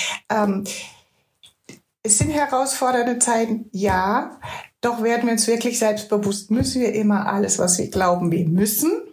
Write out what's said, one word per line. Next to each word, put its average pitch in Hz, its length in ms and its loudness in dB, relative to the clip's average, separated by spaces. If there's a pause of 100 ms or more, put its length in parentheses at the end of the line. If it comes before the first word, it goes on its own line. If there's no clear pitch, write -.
(300)
Ähm, 202 340 0 (1400)
es 214 140 2
sind 294 140 2
herausfordernde 262 880 0
Zeiten, 233 540 0
ja. 196 680 0 (420)
Doch 226 220 -2
werden 240 240 2
wir 233 60 2
uns 220 140 0
wirklich 233 320 0
selbstbewusst, 208 720 0
müssen 254 300 0
wir 208 140 0
immer 208 360 2
alles, 202 280 0
was 180 180 2
wir 180 140 -4
glauben, 180 420 2
wir 170 160 0
müssen. 214 420 2 (220)